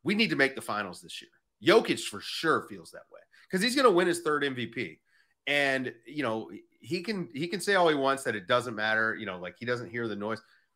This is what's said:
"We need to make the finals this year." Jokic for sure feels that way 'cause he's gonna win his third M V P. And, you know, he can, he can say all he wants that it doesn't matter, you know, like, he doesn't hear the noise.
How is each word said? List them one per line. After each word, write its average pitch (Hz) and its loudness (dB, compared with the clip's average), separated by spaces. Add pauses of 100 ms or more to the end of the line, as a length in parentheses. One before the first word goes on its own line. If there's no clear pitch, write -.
"We 185 0
need 208 2
to 156 0
make 135 4
the 113 -10
finals 104 -6
this - -14
year." - -20 (340)
Jokic 202 4
for 101 -10
sure 139 -2
feels 90 -18
that - -20
way - -20 (300)
'cause 185 0
he's 240 0
gonna 262 8
win 180 6
his 175 0
third 147 0
M 139 -2
V 123 -4
P. 107 -8 (460)
And, 135 0 (100)
you 147 -6
know, 113 -2 (300)
he 170 -6
can, 190 -4
he 143 -6
can 175 -6
say 202 0
all 175 6
he 156 4
wants 135 2
that 113 -2
it 98 -8
doesn't 123 2
matter, 110 0
you 104 -10
know, 92 -6
like, 87 -10
he 117 -12
doesn't 120 -4
hear 117 -6
the 104 -6
noise. 104 -6 (340)